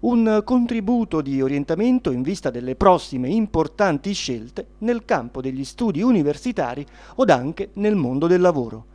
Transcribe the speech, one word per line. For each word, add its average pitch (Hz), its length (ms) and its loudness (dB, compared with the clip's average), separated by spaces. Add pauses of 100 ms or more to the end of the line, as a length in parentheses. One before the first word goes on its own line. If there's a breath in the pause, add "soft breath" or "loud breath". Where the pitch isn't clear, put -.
un 220 440 2
contributo 233 760 0
di 139 200 -2
orientamento 160 720 0
in 127 120 -2
vista 151 280 -4
delle 123 240 -6
prossime 135 540 2
importanti 190 840 0
scelte 123 540 -8 (120)
nel 233 260 -4
campo 131 360 -4
degli 131 240 -6
studi 196 380 -2
universitari 147 840 0 (300 loud breath)
od 247 160 2
anche 143 440 0
nel 208 200 0
mondo 143 320 0
del 180 140 4
lavoro. 127 540 0